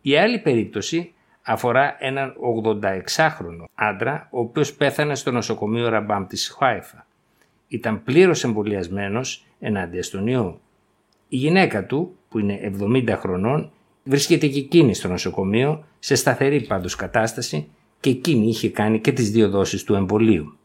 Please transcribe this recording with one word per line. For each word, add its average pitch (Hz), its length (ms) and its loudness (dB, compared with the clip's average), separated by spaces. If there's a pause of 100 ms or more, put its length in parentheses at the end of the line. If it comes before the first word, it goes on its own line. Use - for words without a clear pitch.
Η 139 160 4
άλλη 220 220 2
περίπτωση 120 680 -2 (380)
αφορά 117 520 2
έναν 135 400 -6
ογδόντα 110 500 0
εξάχρονο 90 840 -4
άντρα, 110 560 -2
ο 123 80 -4
οποίος 127 340 -2
πέθανε 143 420 0
στο 131 160 -4
νοσοκομείο 117 580 -2
Ραμπάμ 104 380 -2
της - 320 -8
Χάιφα. 113 480 -2 (600)
Ήταν 113 360 -4
πλήρως 170 400 4
εμβολιασμένος 101 1040 -4 (140)
ενάντια 90 440 -4
στον 98 240 -4
ιό. 113 320 -2 (680)
Η 131 100 -6
γυναίκα 147 480 2
του, 160 300 -4 (140)
που 110 100 -4
είναι 101 220 -2
εβδομήντα 104 540 0
χρονών, 107 560 -2 (320)
βρίσκεται 143 440 2
και 139 120 0
εκείνη 135 340 4
στο - 140 -6
νοσοκομείο, 101 800 0 (140)
σε - 160 2
σταθερή 139 460 2
πάντως 92 340 -4
κατάσταση, 113 720 -4 (320)
και 139 100 0
εκείνη 127 380 2
είχε 110 220 0
κάνει 110 300 0
και 127 120 2
τις 117 200 0
δύο 107 180 4
δόσεις 98 340 0
του 104 120 0
εμβολίου. 98 680 2